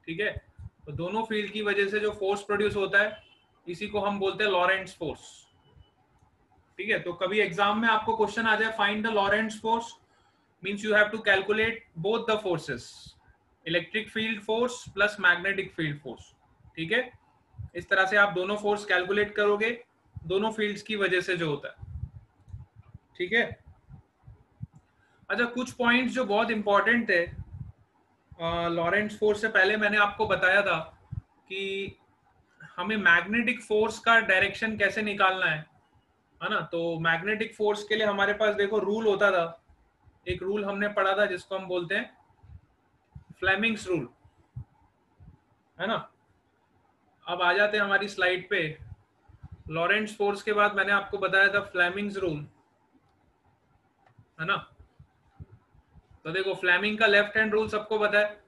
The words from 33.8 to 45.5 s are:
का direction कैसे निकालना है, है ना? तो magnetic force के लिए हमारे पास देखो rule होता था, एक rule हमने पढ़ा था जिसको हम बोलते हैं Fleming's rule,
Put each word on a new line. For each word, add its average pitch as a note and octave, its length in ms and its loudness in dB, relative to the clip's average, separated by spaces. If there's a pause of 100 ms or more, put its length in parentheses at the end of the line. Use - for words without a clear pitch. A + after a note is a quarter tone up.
का A#3 240 6
direction G3+ 560 0
कैसे G3+ 240 0
निकालना F#3+ 440 2
है, D#3 120 0 (840)
है A#2+ 100 -6
ना? G3+ 120 0
तो E3 380 -4
magnetic F#3+ 560 -2
force G#3 280 0
के G#3+ 120 -2
लिए A3 100 2
हमारे G3 280 2
पास G#3 200 2
देखो G3+ 240 0
rule G#3 280 0
होता G3+ 240 4
था, F3 140 2 (840)
एक F3+ 160 -6
rule G3+ 220 -4
हमने G3+ 260 -2
पढ़ा G3 260 0
था G#3 100 2
जिसको F#3+ 320 -6
हम F#3+ 80 -8
बोलते F3+ 280 -4
हैं A#3 180 -4 (1300)
Fleming's G3+ 460 0
rule, F3 220 -2 (1700)